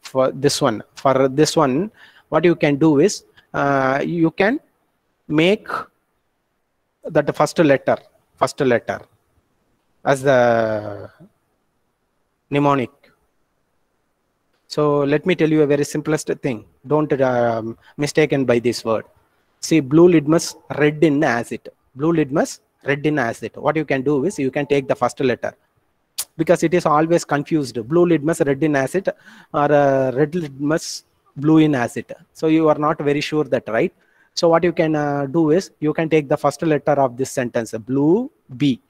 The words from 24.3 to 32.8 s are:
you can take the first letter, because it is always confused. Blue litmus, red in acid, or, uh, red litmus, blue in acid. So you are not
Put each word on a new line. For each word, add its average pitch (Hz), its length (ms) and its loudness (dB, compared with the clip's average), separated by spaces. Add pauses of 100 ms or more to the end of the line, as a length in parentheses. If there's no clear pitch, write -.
you 135 120 -2
can 156 160 -6
take 139 220 -2
the 135 80 0
first - 240 -4
letter, 117 340 -2 (840)
because 160 240 2
it 160 100 0
is 170 140 0
always 160 400 2
confused. 139 600 -4
Blue 175 200 2
litmus, 160 340 0
red 139 220 0
in 151 120 0
acid, 139 360 -2 (420)
or, 147 180 0
uh, 135 420 2
red 147 220 -2
litmus, 147 680 -4 (320)
blue 151 220 4
in 151 160 4
acid. 120 400 -4 (180)
So - 140 -4
you 160 240 2
are 143 80 2
not 151 200 0